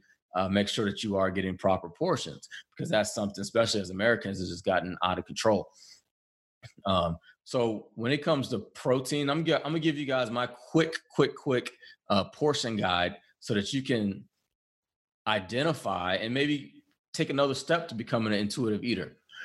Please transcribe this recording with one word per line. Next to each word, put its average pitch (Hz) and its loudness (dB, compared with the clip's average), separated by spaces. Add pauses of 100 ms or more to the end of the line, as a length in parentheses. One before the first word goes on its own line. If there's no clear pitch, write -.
(360)
uh, 95 2
make 101 2
sure - -2
that 98 -2
you 101 -2
are 95 2
getting 92 -2
proper 92 0
portions, 135 -4 (300)
because - -6
that's 104 2
something, 101 -4
especially 104 2
as 90 -6
Americans, 98 0
has 92 -4
just 85 -8
gotten 90 2
out 92 2
of 87 -4
control. - 0 (1160)
Um, 85 2 (280)
so 117 0
when 117 -2
it 147 0
comes 139 2
to 117 -2
protein, 139 0
I'm 160 0
g-, 160 4
I'm - 2
gonna 156 -2
give 151 0
you 147 -4
guys 127 0
my 123 -2
quick, - 0 (200)
quick, - 4
quick, 123 0 (400)
uh, 98 4
portion 139 -2
guide 90 0 (240)
so - -4
that 98 0
you 135 0
can 113 -2 (1040)
identify 101 0
and 110 -2
maybe 143 -2 (320)
take 160 -2
another 139 2
step 165 0
to - -10
becoming 110 0
an 101 4
intuitive 107 0
eater. 101 -4 (280)